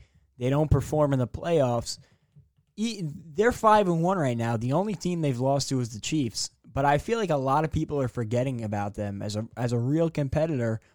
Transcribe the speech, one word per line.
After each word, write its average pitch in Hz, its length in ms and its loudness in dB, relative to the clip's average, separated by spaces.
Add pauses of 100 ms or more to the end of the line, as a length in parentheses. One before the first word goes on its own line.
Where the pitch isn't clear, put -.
(380)
they 127 120 -2
don't 147 220 2
perform 143 420 2
in 135 60 2
the 123 80 0
playoffs, 131 720 0 (800)
e-, 208 260 -4 (320)
they're 220 160 4
five 214 360 4
and 165 140 2
one 190 160 2
right 127 200 0
now. 117 200 0
The 120 160 0
only 190 220 0
team 175 260 -2
they've 135 180 0
lost 135 300 0
to 135 100 0
is 120 100 -2
the 113 100 -12
Chiefs. 135 500 -4 (220)
But - 140 0
I 147 140 4
feel 226 180 -2
like 196 140 -2
a 151 40 2
lot 135 300 2
of 156 60 -4
people 151 280 -2
are 127 80 0
forgetting 120 560 -2
about 104 300 -4
them 101 300 -6
as 104 120 -6
a, 110 120 -4 (100)
as 120 160 -2
a 120 60 0
real 151 300 2
competitor, 139 680 -2 (160)